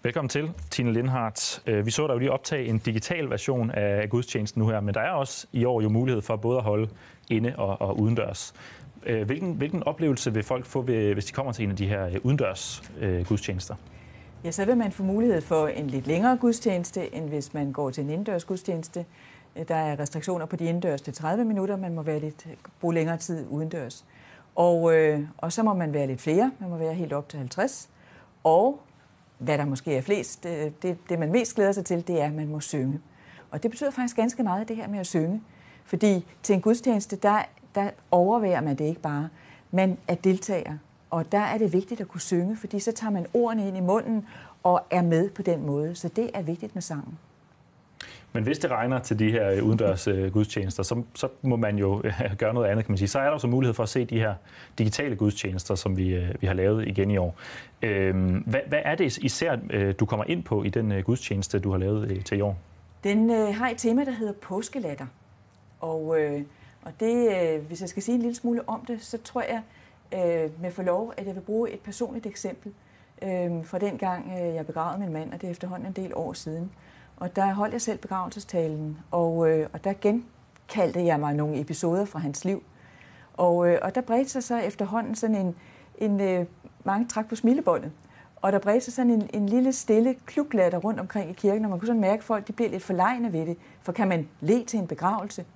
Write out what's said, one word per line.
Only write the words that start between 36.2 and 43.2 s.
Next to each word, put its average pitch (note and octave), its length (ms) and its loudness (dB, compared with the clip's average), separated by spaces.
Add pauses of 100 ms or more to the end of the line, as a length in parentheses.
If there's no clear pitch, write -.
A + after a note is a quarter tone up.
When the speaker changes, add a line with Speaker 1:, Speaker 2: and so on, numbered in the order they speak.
Speaker 2:
til G#3 120 4
en F#3 60 4
gudstjeneste, A3 560 2
der, G#3 260 4 (320)
der G3+ 160 0 (200)
overværer F#3 500 4
man C#3+ 160 0
det D3+ 80 -2
ikke D#3+ 160 -2
bare. D3+ 280 -2 (420)
Man F#3 280 2 (100)
er F3 60 2
deltager, F#3 640 0 (340)
og E3 220 -2
der G3+ 60 4
er G3+ 200 0
det G#3 140 2
vigtigt G3 280 0
at F#3+ 80 -8
kunne E3+ 120 -10
synge, F#3 360 0
fordi G#3 220 -6
så A3+ 140 -2
tager A3 180 -4
man F#3 240 -2